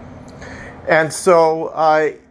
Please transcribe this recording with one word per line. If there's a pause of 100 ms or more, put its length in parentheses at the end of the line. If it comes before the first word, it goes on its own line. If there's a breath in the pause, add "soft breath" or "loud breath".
(880 loud breath)
And
so,
uh, (200)